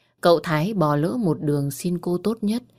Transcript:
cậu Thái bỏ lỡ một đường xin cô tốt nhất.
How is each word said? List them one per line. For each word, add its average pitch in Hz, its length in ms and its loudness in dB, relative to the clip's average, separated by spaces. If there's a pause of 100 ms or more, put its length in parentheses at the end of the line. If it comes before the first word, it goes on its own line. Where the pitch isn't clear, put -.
(200)
cậu 170 220 6
Thái 170 320 -2
bỏ 151 220 2
lỡ 180 200 0
một 185 240 0
đường 143 300 0
xin 175 280 -4
cô 175 200 -2
tốt 208 220 -2
nhất. 214 220 -2 (160)